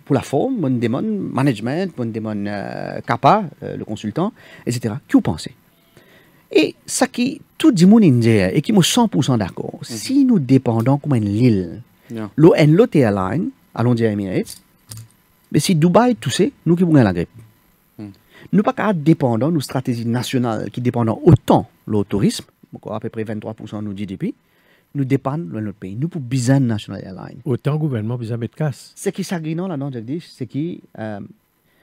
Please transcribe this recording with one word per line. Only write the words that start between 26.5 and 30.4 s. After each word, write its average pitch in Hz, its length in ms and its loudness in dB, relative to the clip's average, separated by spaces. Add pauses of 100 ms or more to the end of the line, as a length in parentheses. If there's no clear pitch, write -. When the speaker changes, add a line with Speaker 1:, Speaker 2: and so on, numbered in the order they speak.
Speaker 1:
national 107 440 -4
airline. 95 420 -16
Speaker 3:
Autant 143 320 -2
gouvernement, 123 400 -4
besoin 117 200 -8
mettre 117 180 -8
casse. - 400 -6
Speaker 1:
C'est - 180 -6
qui 196 100 -8
ça, 175 160 -6
non, 160 280 -6
là, 165 100 -6
non, 139 120 -6
Jagdish, 127 400 -10
c'est - 160 -10